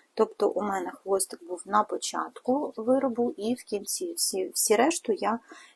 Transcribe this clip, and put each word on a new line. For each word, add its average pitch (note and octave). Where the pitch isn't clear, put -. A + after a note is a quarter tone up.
Тобто -
у F#3
мене F#3+
хвостик F#3+
був F3
на G#3
початку B3+
виробу A#3+
і A3
в -
кінці. F#3
Всі, F#3
всі -
решту A#3+
я G3+